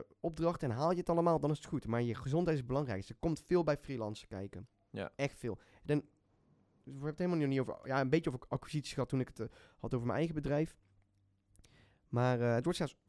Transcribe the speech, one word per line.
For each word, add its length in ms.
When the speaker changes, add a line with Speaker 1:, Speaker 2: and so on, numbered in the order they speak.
Speaker 1:
opdrachten 520
en 40
haal 160
je 80
het 100
allemaal? 300
Dan 120
is 60
het 80
goed. 220
Maar 140
je 140
gezondheid 400
is 60
het 100
belangrijkste. 420
Er 60
komt 260
veel 180
bij 140
freelancen 500
kijken. 400
Speaker 2:
Ja. 260
Speaker 1:
Echt 240
veel. 200
Dan, 140
we 80
hebben 180
het 80
helemaal 220
nog 100
niet 100
over... 280
Ja, 140
een 80
beetje 240
over 140
acquisities 460
gehad 160
toen 100
ik 80
het, 120
eh, 80
had 140
over 120
mijn 120
eigen 180
bedrijf. 420
Maar, 340
eh, 120
het 100
wordt 160
zelfs 180